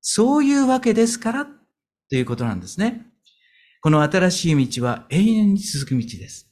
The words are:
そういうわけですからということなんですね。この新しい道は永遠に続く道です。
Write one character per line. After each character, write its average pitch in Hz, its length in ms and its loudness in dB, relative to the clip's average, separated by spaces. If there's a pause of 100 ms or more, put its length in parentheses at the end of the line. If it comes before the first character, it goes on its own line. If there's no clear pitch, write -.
そ 262 360 2
う 294 60 2
い 277 100 4
う 277 120 2
わ 262 140 2
け 240 120 0
で 226 140 2
す - 120 -4
か 226 140 -4
ら 285 140 -6 (640)
と 135 60 -2
い 127 40 0
う 127 60 0
こ 120 100 -4
と 120 80 -6
な 117 100 -2
ん 90 60 -8
で 90 60 -16
す - 120 -16
ね。 233 280 -4 (760)
こ - 80 0
の 151 140 4
新 180 280 2
し 170 220 -2
い 135 160 2
道 120 160 -6
は 120 240 -4
永 139 100 -2
遠 214 360 4
に 202 40 0
続 143 280 -6
く 135 100 -2
道 113 220 -6
で 90 100 -16
す。 - 220 -20